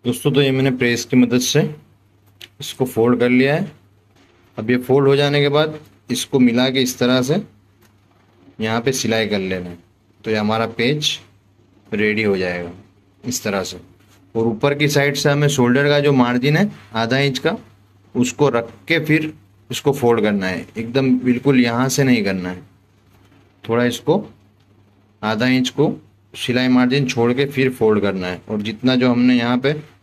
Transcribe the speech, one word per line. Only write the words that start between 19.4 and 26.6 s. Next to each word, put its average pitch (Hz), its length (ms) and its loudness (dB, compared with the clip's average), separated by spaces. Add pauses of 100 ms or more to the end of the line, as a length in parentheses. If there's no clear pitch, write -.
इसको 135 220 -2
फोल्ड 117 300 2
करना 101 240 0
है। 90 200 -6 (100)
एकदम 123 440 0
बिल्कुल 123 400 2
यहाँ 120 280 0
से 135 160 0
नहीं 120 200 2
करना 92 240 -4
है, 90 140 -10 (1000)
थोड़ा 117 220 0
इसको 151 380 -2 (1000)
आधा 110 260 -2
इंच 127 220 0
को 147 220 0 (420)
सिलाई 127 340 -2